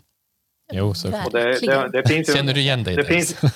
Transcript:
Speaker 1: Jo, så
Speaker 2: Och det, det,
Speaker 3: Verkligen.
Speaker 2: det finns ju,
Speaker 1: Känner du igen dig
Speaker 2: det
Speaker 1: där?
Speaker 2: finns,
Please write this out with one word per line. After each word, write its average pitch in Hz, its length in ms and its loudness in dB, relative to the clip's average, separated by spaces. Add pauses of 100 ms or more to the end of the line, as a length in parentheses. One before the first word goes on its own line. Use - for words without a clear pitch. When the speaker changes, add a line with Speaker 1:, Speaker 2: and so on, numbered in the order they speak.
(720)
Speaker 1:
Jo, 98 200 0
så 92 140 -6
Speaker 2:
Och 90 60 -2 (180)
det, 120 80 0
det, 117 60 2
Speaker 3:
Verkligen. 131 460 0
Speaker 2:
det 131 180 0
finns 156 200 2
ju, 147 40 2
Speaker 1:
Känner 139 200 2
du 143 60 0
igen 135 240 0
dig 92 120 -2
Speaker 2:
det 143 60 2
Speaker 1:
där? 143 80 -4
Speaker 2:
finns, 165 460 0